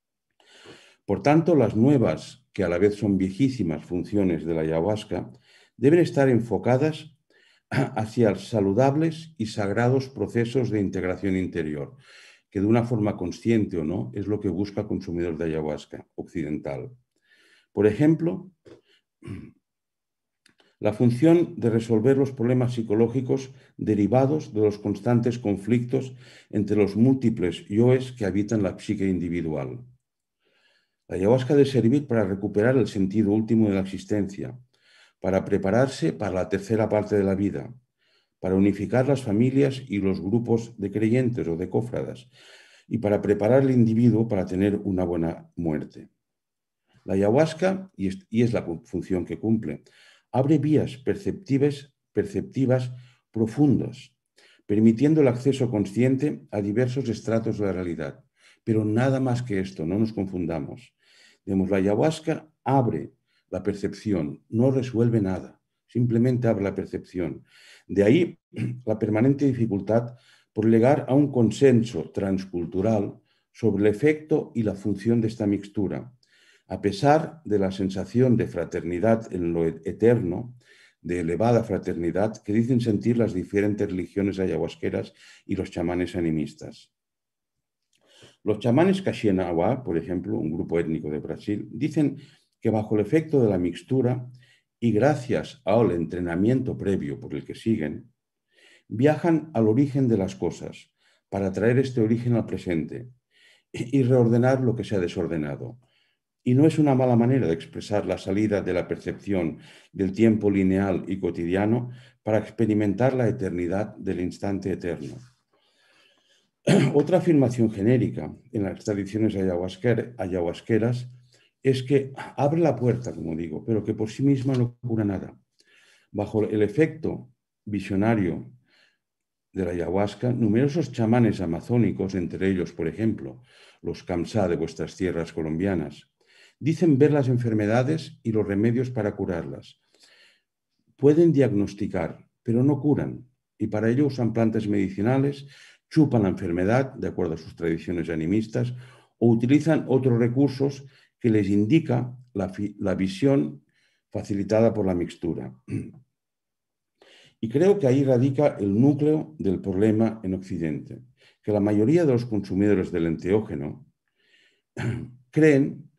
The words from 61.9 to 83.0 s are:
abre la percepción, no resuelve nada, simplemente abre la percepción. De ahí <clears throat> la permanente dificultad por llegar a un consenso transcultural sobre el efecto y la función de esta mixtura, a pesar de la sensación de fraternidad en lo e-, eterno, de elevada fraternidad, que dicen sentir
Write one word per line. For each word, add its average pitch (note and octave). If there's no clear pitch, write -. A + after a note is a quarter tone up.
abre A#2+
la F#2
percepción, F#2+
no B2
resuelve A#2
nada, -
simplemente A#2+
abre G2+
la G2
percepción. F2+
De F#2+
ahí D#3+
<clears throat> B2
la A2
permanente C3
dificultad A2+
por G#2+
llegar B2+
a B2+
un C#3+
consenso A#2
transcultural F#2+
sobre G2+
el G#2
efecto D3+
y A#2
la G2+
función A2
de A2
esta A2
mixtura, F#2
a F#2+
pesar C#3+
de G2+
la F#2+
sensación G2+
de E2+
fraternidad F2
en E2+
lo E2
e-, D#2+
eterno, G#2
de F2
elevada G2
fraternidad, F2+
que G#2
dicen A#2
sentir A2+